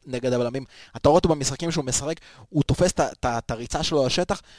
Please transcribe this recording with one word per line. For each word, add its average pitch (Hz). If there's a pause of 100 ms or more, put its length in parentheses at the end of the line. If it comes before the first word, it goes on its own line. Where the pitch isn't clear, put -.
(120)
נגד 123
הבלמים. 123 (320)
אתה 123
רואה 156
אותו 180
במשחקים 147
שהוא 160
משחק, 143 (320)
הוא 151
תופס 180
את -
ה-, 139
את -
ה-, 120
את -
הריצה 120
שלו 147
לשטח, 180 (180)